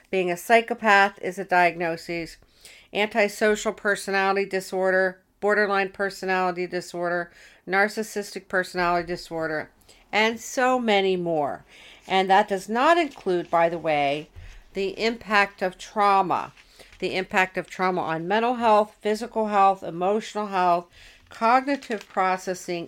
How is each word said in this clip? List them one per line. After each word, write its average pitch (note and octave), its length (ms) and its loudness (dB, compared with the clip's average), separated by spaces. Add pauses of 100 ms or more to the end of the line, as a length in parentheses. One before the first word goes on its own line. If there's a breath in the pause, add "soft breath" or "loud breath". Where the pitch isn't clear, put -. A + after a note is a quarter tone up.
(120)
being F3+ 200 0
a F3 60 -2
psychopath A3 840 2
is F#3 180 -6
a G3 40 -8
diagnosis, E3+ 920 -2 (560 loud breath)
antisocial G#3+ 800 0
personality G3 720 0
disorder, F#3 760 0 (220)
borderline G3+ 480 2
personality F#3 760 -2
disorder, F3 640 -6 (360 loud breath)
narcissistic G3+ 800 -2
personality F3 580 -2
disorder, D#3+ 640 -6 (420 soft breath)
and A3 280 0
so B3+ 400 0
many G3 380 2
more. D#3 480 -2 (420 loud breath)
And F#3+ 220 0
that G3+ 180 6
does G3 220 -6
not C4+ 280 4
include, F#3+ 540 -2
by E3+ 160 4
the E3+ 100 -2
way, D3+ 520 0 (440 soft breath)
the F#3+ 240 -4
impact G#3 640 0
of F#3 160 -4
trauma, G3 760 2 (460 loud breath)
the D3+ 160 -4
impact F#3 420 0
of F3 120 -8
trauma F#3 320 -2
on D#3+ 260 -4
mental A3+ 280 0
health, G#3+ 460 4
physical A3 460 -2
health, G3 360 4
emotional G#3 640 -2
health, F3+ 400 2 (420 loud breath)
cognitive C4 800 0
processing, F#3 800 -4